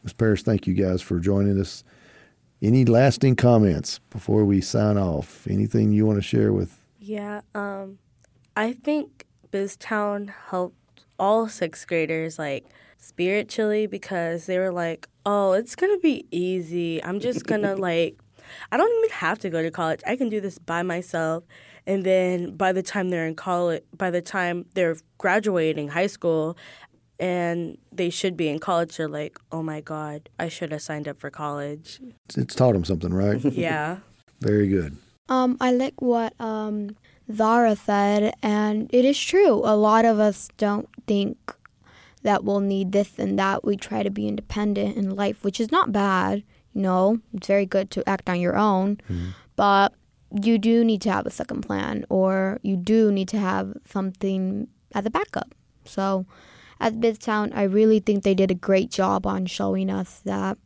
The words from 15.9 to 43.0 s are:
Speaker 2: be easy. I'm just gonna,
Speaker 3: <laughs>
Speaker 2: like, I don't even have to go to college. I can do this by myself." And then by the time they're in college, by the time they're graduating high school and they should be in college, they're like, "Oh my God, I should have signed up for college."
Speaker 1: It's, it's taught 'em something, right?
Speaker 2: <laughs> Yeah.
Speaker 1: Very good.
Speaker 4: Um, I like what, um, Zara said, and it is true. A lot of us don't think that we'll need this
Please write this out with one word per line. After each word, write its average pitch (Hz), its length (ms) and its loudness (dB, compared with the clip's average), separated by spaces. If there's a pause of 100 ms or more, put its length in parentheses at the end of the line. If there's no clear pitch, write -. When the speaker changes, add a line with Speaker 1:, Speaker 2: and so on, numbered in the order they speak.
Speaker 2:
be - 320 0
easy. 175 760 -4
I'm 190 160 -4
just 247 260 -4
gonna, 208 300 0
Speaker 3:
<laughs> 190 140 -2
Speaker 2:
like, 165 280 0 (540)
I 240 60 0
don't 427 120 4 (140)
even 440 120 0
have 165 240 -2
to 190 100 -6
go 160 120 -2
to 165 80 -2
college. 160 360 -4
I 226 100 -2
can 254 140 -2
do 214 100 -2
this 190 180 -10
by 170 240 -4
myself." 170 640 -4 (420)
And 196 180 -2
then 180 520 2
by 190 160 2
the 185 100 0
time 185 280 -2
they're 165 160 -2
in 160 80 -4
college, 175 480 -2 (140)
by 185 140 -2
the 175 120 -2
time 175 500 -4
they're 165 240 0 (220)
graduating 175 720 0
high 170 180 0
school 165 500 -2 (600)
and 175 580 -4 (160)
they 180 160 -2
should 180 280 -4
be 160 120 -2
in 147 100 -4
college, 170 380 -2
they're 160 120 -4
like, 151 300 -10 (140)
"Oh 160 100 -6
my 151 200 -8
God, 151 560 -10
I 170 100 -4
should 156 240 -8
have 151 80 -8
signed 147 260 -8
up 143 140 -12
for 147 80 -12
college." 147 720 -10 (240)
Speaker 1:
It's, - 140 -8
it's 127 160 -4
taught 127 200 4
'em 87 120 0
something, 87 260 -2
right? 104 320 0
Speaker 2:
<laughs> 139 80 2
Yeah. 160 460 -4 (420)
Speaker 1:
Very 104 280 2
good. 80 280 -2 (320)
Speaker 4:
Um, 254 320 0
I 254 120 2
like 262 280 -2
what, 233 400 0
um, 214 560 -6 (380)
Zara 220 420 4
said, 208 640 2
and 214 500 0
it 247 120 6
is 285 140 4
true. 349 460 4
A 214 120 4
lot 214 280 6
of 226 140 4
us 214 380 2
don't 208 320 -2 (180)
think 202 480 -2 (680)
that 208 220 2
we'll 202 160 0
need 196 320 -2
this 202 260 0